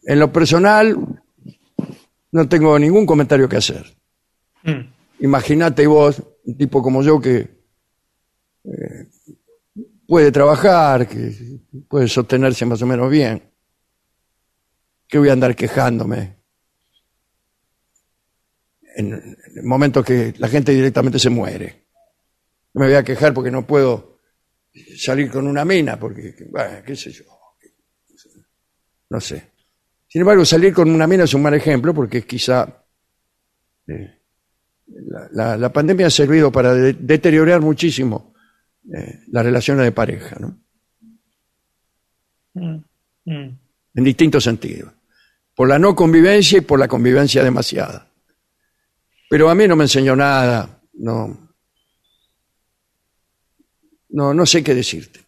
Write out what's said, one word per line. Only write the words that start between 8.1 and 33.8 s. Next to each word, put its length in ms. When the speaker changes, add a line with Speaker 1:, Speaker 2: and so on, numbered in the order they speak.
Speaker 1:
eh, 460
puede 240
trabajar, 760
que 520
puede 200
sostenerse 580
más 160
o 60
menos 240
bien. 300
¿Qué 120
voy 100
a 40
andar 220
quejándome 800
en, 180
en 540
momentos 380
que 320
la 100
gente 240
directamente 480
se 100
muere? 560
No 80
me 60
voy 80
a 80
quejar 300
porque 180
no 140
puedo 540
salir 320
con 180
una 180
mina, 340
porque, 340
bueno, 360
qué 100
sé 160
yo. 120
No 100
sé. 320
Sin 140
embargo, 240
salir 280
con 160
una 180
mina 180
es 80
un 80
mal 120
ejemplo 400
porque 320
quizá, 580